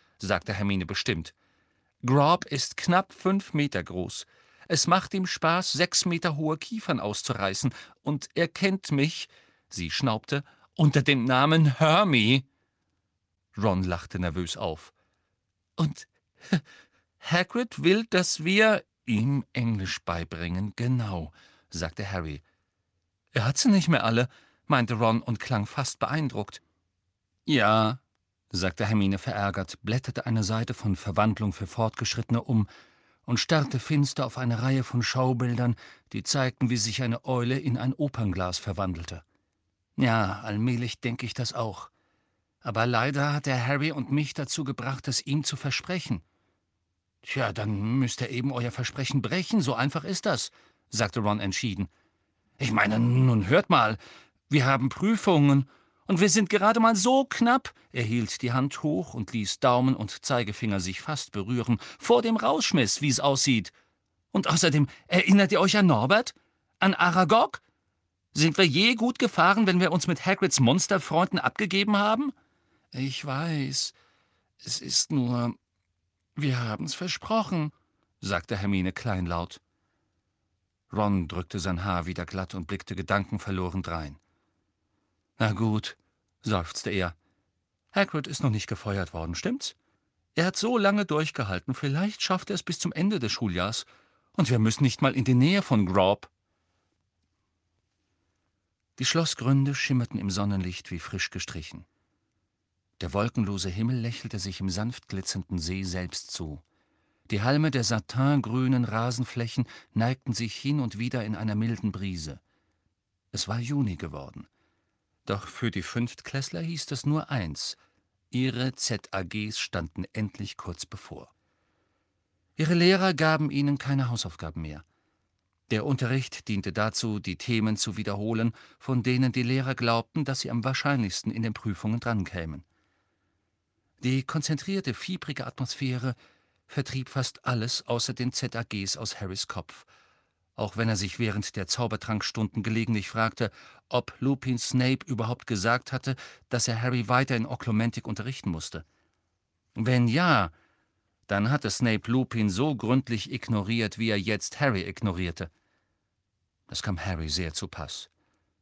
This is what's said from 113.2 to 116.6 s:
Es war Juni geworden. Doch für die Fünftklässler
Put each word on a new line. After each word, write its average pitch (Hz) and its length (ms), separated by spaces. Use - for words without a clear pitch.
Es - 160
war 110 120
Juni 120 380
geworden. 73 500
Doch 101 220
für - 240
die 95 120
Fünftklässler 135 800